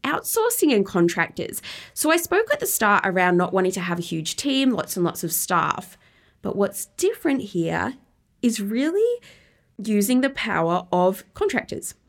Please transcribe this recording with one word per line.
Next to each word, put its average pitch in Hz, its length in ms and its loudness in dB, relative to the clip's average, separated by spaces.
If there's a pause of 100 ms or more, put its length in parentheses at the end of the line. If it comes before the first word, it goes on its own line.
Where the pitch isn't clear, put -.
outsourcing 339 720 0
and 196 100 4
contractors. - 760 0 (320)
So - 160 0
I 330 60 6
spoke 359 360 0
at 587 60 0
the - 80 -4
start 208 400 2
around 180 300 2
not 180 160 2
wanting 185 200 2
to 185 80 -6
have 175 200 -4
a - 20 -6
huge 160 320 -6
team, 269 360 0
lots - 260 -4
and 175 80 0
lots - 180 -2
of 165 100 -4
staff. - 640 -2 (460)
But - 140 -4
what's 196 300 -2 (100)
different 330 460 0
here 175 520 -2 (480)
is 226 180 2
really 330 600 0 (580)
using 214 440 2
the 269 80 2
power 180 600 -2
of 180 320 2 (120)
contractors. - 600 -4 (140)